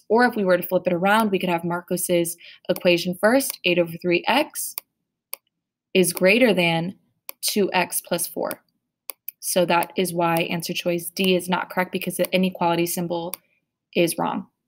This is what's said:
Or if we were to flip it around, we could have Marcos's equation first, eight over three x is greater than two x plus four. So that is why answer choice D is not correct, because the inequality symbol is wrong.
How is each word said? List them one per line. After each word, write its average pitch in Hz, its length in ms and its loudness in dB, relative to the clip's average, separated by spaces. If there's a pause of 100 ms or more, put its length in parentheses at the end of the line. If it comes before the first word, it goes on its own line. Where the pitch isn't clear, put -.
Or 233 160 4
if 240 140 0
we 202 80 0
were 185 120 4
to 180 100 -8
flip 180 200 -2
it 180 60 2
around, 202 360 2
we 190 100 0
could 180 100 -2
have 170 160 0
Marcos's 175 720 -2 (320)
equation 180 460 0
first, 254 500 0
eight 175 120 2
over 170 200 0
three 175 300 0
x - 480 -2 (1160)
is 180 180 4
greater 208 420 4
than 170 400 0 (460)
two - 320 0
x 180 300 -2
plus - 260 -4
four. - 340 -8 (800)
So - 240 0
that 170 320 0
is 180 180 -2
why 170 280 0
answer 175 320 -6
choice 175 360 -4
D 185 260 0
is 180 120 -2
not 180 220 -2
correct, 185 240 -2
because 185 240 -6
the 180 160 0
inequality 180 520 2
symbol 170 480 -4 (640)
is 170 220 2
wrong. 175 300 -4 (200)